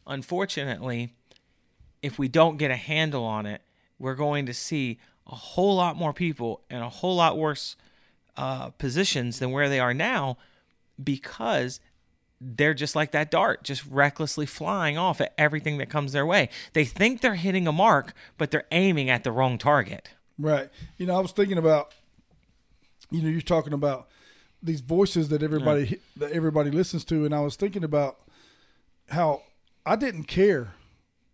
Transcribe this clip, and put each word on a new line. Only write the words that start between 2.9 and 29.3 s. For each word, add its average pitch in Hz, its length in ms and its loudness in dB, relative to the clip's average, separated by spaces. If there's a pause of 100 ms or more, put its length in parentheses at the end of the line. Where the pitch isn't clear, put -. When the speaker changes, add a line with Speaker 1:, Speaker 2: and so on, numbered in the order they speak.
Speaker 1:
on 107 220 -4
it, 104 160 -10 (380)
we're 131 160 -6
going 147 300 -2
to 120 80 -8
see 127 460 -4 (260)
a - 100 -16
whole 190 400 0
lot 180 200 2
more 156 180 -2
people 135 560 -4
in 127 80 -8
a 120 120 -6
whole 180 260 -2
lot 170 220 4
worse, 151 380 -4 (600)
uh, 131 360 -6
positions 127 680 -2
than 127 120 -2
where 139 180 2
they 139 100 2
are 123 140 2
now, 151 440 -2 (640)
because 135 800 -2 (600)
they're 131 360 2
just 143 200 -4
like 151 160 0
that 151 200 0
dart, 180 320 2
just 135 240 -8
recklessly 143 580 0
flying 160 520 -2
off 175 220 0
at - 180 -2
everything 151 420 0
that 135 100 -6
comes 143 220 -2
their 139 140 0
way. 170 240 2 (240)
They 156 120 4
think 226 360 0
they're 233 140 2
hitting 180 320 0
a 156 40 2
mark, 165 420 4 (240)
but 151 140 -2
they're - 200 0
aiming 165 380 2
at 120 140 2
the 127 80 0
wrong 127 260 2
target. 131 520 2 (280)
Speaker 2:
Right. 147 320 0 (280)
You 180 100 -6
know, 180 100 2
I - 20 2
was 190 120 -2
thinking 196 260 0
about, 156 360 4 (1160)
you 165 140 -2
know, 156 60 0
you're 160 120 0
talking 151 320 0
about 139 340 -2 (540)
these 165 200 -4
voices 165 480 2
that 147 120 0
everybody 151 400 2
Speaker 1:
Yeah. 135 80 -2
Speaker 2:
hi-, - 80 -4 (200)
that 147 140 -4
everybody 156 380 2
listens 165 360 0
to, 156 200 0
and 147 80 0
I 147 60 2
was 147 160 -2
thinking 202 280 -2
about 147 360 0 (880)
how 151 320 0 (440)